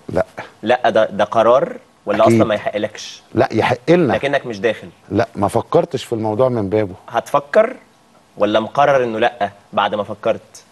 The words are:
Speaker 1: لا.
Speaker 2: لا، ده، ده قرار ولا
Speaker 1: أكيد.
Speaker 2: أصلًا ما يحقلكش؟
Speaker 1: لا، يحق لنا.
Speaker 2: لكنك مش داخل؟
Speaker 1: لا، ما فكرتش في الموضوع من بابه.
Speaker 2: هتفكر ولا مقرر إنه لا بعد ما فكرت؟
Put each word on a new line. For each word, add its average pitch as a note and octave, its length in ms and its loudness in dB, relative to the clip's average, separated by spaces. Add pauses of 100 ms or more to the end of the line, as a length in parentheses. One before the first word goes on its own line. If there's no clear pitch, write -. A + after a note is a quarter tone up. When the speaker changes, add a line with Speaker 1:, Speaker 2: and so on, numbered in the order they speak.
Speaker 1:
لا. F2+ 160 -2 (380)
Speaker 2:
لا، A#2 260 2
ده، G#2+ 160 4
ده G2+ 180 -2
قرار A#2 500 2 (320)
ولا G#2 180 2
Speaker 1:
أكيد. A2+ 120 6
Speaker 2:
أصلًا A2+ 120 4
ما G#2+ 80 0
يحقلكش؟ - 640 -6 (140)
Speaker 1:
لا، A#2+ 160 2
يحق G#2+ 260 0 (120)
لنا. E3 240 4
Speaker 2:
لكنك C#3 320 -2
مش A2+ 140 -10
داخل؟ G#2 280 -4 (240)
Speaker 1:
لا، G2+ 240 0
ما G2+ 120 0
فكرتش B2+ 560 -2
في - 100 -8
الموضوع A2 360 0
من A2 200 -2
بابه. G#2 240 -2 (160)
Speaker 2:
هتفكر G#3+ 640 0 (640)
ولا G#2 220 2
مقرر C3+ 440 2
إنه A2+ 160 -4
لا A2 300 -2 (240)
بعد G#2 220 -2
ما G#2 80 -4
فكرت؟ G#2 680 -6